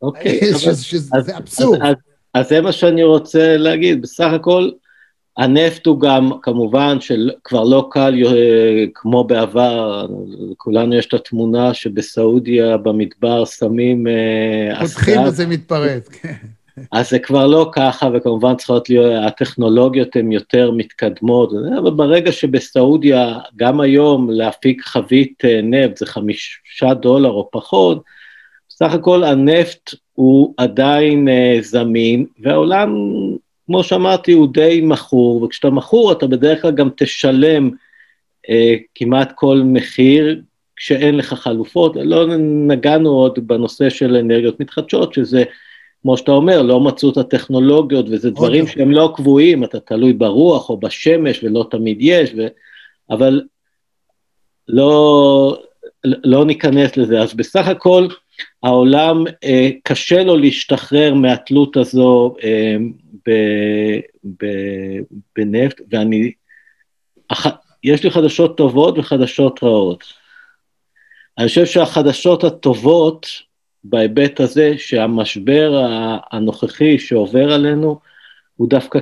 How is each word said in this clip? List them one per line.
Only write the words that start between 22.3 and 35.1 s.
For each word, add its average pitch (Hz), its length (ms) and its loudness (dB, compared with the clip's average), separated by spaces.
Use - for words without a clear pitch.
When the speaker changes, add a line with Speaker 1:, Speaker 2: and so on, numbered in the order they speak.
Speaker 1:
שבסעודיה, 131 1080 0
גם 127 260 0
היום, 139 480 2
להפיק 113 560 -2
חבית, 131 600 -2
אה, 113 180 2
נפט, 120 340 0
זה - 80 -10
חמישה - 880 -6
דולר 131 360 2
או 101 220 -4
פחות, 180 520 -2
בסך 165 240 -2
הכל 180 300 2
הנפט 151 680 0
הוא 135 440 4
עדיין, 143 720 0
אה, 123 320 2
זמין, 117 640 -2
והעולם, 165 460 0
כמו 180 180 0
שאמרתי, 185 480 0
הוא 156 220 6
די 165 300 2
מכור, 123 600 0